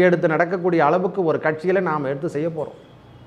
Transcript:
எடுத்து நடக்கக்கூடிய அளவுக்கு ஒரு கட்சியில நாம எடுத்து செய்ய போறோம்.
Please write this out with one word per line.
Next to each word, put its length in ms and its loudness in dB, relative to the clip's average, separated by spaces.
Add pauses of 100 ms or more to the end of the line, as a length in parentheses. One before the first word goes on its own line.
எடுத்து 280 2
நடக்கக்கூடிய 540 0
அளவுக்கு 320 0 (100)
ஒரு 160 0
கட்சியில 440 0
நாம 220 -4
எடுத்து 240 -6
செய்ய 200 -4
போறோம். 220 -10 (480)